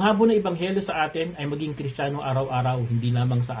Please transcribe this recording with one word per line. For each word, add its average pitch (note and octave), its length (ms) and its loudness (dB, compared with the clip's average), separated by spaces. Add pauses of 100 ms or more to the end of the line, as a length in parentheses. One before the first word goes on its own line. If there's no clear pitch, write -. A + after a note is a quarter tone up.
habon A3 240 6
ng G#3+ 80 6
Ebanghelyo F#3+ 400 0
sa D#3+ 320 -2
atin E3 240 -4
ay D3 160 -6
maging D3 240 -4
Kristiyano C#3+ 480 -4
araw-araw, B2+ 640 0
hindi A#2+ 240 0
lamang B2 320 2
sa A#2+ 180 -6